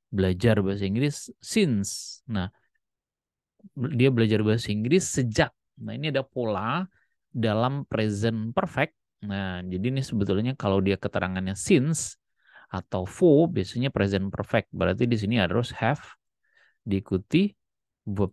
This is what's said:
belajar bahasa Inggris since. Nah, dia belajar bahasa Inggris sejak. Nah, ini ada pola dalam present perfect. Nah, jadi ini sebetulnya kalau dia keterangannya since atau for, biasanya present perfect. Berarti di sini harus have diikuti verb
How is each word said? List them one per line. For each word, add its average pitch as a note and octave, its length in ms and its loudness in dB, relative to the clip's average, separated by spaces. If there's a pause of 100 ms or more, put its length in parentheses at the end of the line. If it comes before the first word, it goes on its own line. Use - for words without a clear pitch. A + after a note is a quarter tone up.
(120)
belajar G2+ 480 2
bahasa G2 240 -2
Inggris B2 560 -2
since. - 880 -2
Nah, F#2+ 240 -4 (1400)
dia C3 160 6
belajar A2 320 2
bahasa A2 240 2
Inggris A#2+ 400 0
sejak. C3 480 0 (240)
Nah, A2 160 -10
ini D3 160 -6
ada C3+ 80 0
pola A#2+ 640 -4 (480)
dalam A#2 560 -2
present A2 640 -2
perfect. E3 400 -2 (280)
Nah, G2 400 -6
jadi F#2 320 -4
ini C3+ 80 -2
sebetulnya A2 560 -2
kalau G2 240 0
dia F#2+ 160 2
keterangannya F#2+ 560 -4
since D#3 640 0 (560)
atau F#2 320 -6
for, E3+ 480 4
biasanya A#2+ 400 -2
present G2 400 0
perfect. - 400 -2
Berarti G2 320 0
di A#2+ 160 2
sini G#2+ 160 0
harus G2+ 400 0
have B2+ 240 0 (880)
diikuti G2 640 0 (560)
verb G2 240 -2